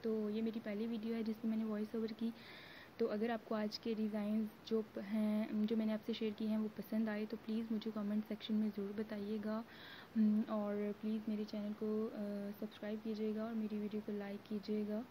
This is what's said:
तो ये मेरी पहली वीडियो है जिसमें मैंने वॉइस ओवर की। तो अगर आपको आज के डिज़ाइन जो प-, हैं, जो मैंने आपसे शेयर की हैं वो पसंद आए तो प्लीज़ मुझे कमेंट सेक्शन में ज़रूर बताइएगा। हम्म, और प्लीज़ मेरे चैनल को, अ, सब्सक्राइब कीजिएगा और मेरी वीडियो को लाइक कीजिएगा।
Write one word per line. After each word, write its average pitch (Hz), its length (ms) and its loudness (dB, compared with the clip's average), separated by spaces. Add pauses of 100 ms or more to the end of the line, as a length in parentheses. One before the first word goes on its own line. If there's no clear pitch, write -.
तो 220 260 2
ये 220 120 0
मेरी 226 180 0
पहली 214 260 -2
वीडियो 226 280 0
है 226 100 0
जिसमें 220 260 0
मैंने 220 140 2
वॉइस 214 300 0
ओवर 220 180 0
की। 226 200 0 (640)
तो 226 80 6
अगर 214 240 2
आपको 226 240 -2
आज 214 240 0
के 226 160 0
डिज़ाइन 214 560 2 (180)
जो 220 140 4
प-, 220 160 -6
हैं, 214 680 2
जो 226 100 4
मैंने 220 160 4
आपसे 214 220 0
शेयर 220 180 0
की 220 140 -2
हैं 214 120 2
वो 214 100 2
पसंद 220 400 0
आए 208 180 0
तो 214 100 -4
प्लीज़ 226 360 -2
मुझे 220 180 0
कमेंट 214 340 0
सेक्शन 214 300 -2
में 214 160 4
ज़रूर 202 220 -4
बताइएगा। 214 720 -2 (520)
हम्म, 214 260 8
और 208 600 0
प्लीज़ 214 260 0
मेरे 214 160 0
चैनल 208 280 -4
को, 214 340 0
अ, 233 40 -2 (500)
सब्सक्राइब 214 400 -4
कीजिएगा 214 440 0
और 233 100 -4
मेरी 214 240 0
वीडियो 208 240 -2
को 208 160 -2
लाइक 202 220 -4
कीजिएगा। 214 720 0